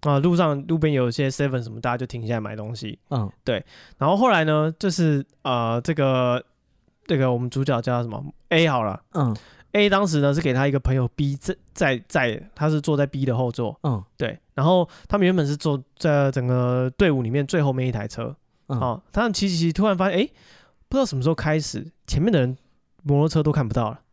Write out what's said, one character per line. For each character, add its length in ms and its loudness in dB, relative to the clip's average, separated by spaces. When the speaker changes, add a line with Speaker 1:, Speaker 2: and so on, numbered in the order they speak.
Speaker 1:
啊， 180 2
路 160 4
上， 320 2
路 100 0
边 160 2
有 160 2
一 20 -6
些 200 -2
seven 320 -2
什 80 -12
么， 100 -12
大 80 -2
家 80 -2
就 80 -6
停 220 -8
下 80 -2
来 40 -2
买 160 -8
东 200 -10
西。 240 -12
Speaker 2:
嗯。 180 -2
Speaker 1:
对， 200 -4
然 100 0
后 80 4
后 140 4
来 140 4
呢， 340 2
就 120 -2
是， 360 0
呃， 400 -2
这 120 -2
个， 500 0
这 100 0
个 160 2
我 60 0
们 120 -4
主 140 -4
角 180 0
叫 200 -2
什 80 -6
么？ 140 -10
A 180 4
好 160 0
了。 160 -4
Speaker 2:
嗯。 220 0
Speaker 1:
A 140 4
当 200 2
时 140 0
呢 120 4
是 80 -2
给 120 0
他 140 2
一 40 0
个 80 0
朋 160 0
友 140 0
B 260 -4
载-， 200 -6
载-， 340 0
载， 320 -2
他 120 -2
是 140 2
坐 160 0
在 80 2
B 200 -4
的 120 0
后 140 -2
座。 320 -6
Speaker 2:
嗯。 200 -2
Speaker 1:
对， 220 -6
然 100 0
后 240 4
他 120 0
们 60 4
原 100 4
本 100 2
是 100 -2
坐 240 -2
在 320 2
整 160 -2
个 500 0
队 140 4
伍 100 0
里 80 -2
面 160 0
最 160 0
后 100 2
面 160 -2
一 40 -2
台 160 -4
车。 280 -8
Speaker 2:
嗯。 120 -4
Speaker 1:
哦， 220 -4
他 120 0
们 100 0
骑 160 -2
骑 80 -2
骑， 160 2
突 120 2
然 120 2
发 120 2
现， 80 0
诶， 140 0
不 80 0
知 20 4
道 60 2
什 120 -6
么 60 -2
时 60 2
候 60 2
开 240 0
始， 320 -8
前 160 0
面 100 2
的 80 4
人 180 0
摩 160 2
托 100 2
车 120 2
都 100 2
看 160 0
不 60 -6
到 160 -2
了。 100 -14